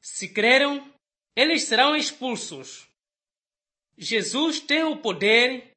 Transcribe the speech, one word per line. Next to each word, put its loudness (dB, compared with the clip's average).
Se -12
creram, 2
eles 2
serão 2
expulsos. -8
Jesus -2
tem 0
o -2
poder 0